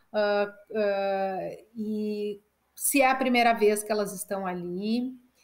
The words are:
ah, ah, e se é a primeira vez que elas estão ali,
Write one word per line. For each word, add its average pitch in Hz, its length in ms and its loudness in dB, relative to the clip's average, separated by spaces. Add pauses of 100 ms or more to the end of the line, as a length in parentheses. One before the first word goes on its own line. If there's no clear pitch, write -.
(120)
ah, 208 420 0 (200)
ah, 196 760 -2 (260)
e 208 640 -4 (340)
se - 280 2
é 262 80 6
a 262 40 2
primeira 240 380 4
vez 214 300 4
que 226 100 -4
elas 208 220 -2
estão 196 320 -6
ali, 196 680 -4 (320)